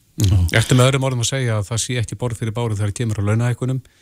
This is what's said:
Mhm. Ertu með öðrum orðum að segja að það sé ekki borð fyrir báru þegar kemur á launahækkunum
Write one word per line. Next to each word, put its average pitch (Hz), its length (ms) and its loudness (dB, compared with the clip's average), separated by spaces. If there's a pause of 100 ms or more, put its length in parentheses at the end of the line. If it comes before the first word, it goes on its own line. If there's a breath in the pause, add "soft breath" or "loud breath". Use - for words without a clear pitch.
(160)
Mhm. 92 360 4
Ertu 117 220 2
með 127 160 6
öðrum 135 160 0
orðum 127 180 -2
að - 60 -2
segja 123 280 -2
að 101 80 -4
það 113 160 -4
sé 123 160 -4
ekki 104 200 -4
borð 120 200 -4
fyrir 110 160 -4
báru 117 220 -2
þegar 104 180 -2
kemur 110 240 -4
á 101 80 0
launahækkunum 120 540 0 (220 soft breath)